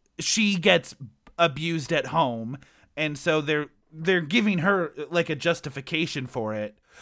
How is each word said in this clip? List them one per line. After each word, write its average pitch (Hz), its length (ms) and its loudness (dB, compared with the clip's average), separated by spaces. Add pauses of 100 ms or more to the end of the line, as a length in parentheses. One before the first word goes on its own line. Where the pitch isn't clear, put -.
(200)
she 202 360 2
gets 180 400 4 (420)
abused 160 540 0
at 143 160 0
home." 123 500 -2 (380)
And 147 220 -4
so 156 240 2
they're, 151 260 0 (240)
they're 165 300 2
giving 196 380 2
her, 175 340 2 (160)
like, 170 200 0
a 156 60 -2
justification 156 920 -2
for 110 260 -4
it. 107 240 -6 (240)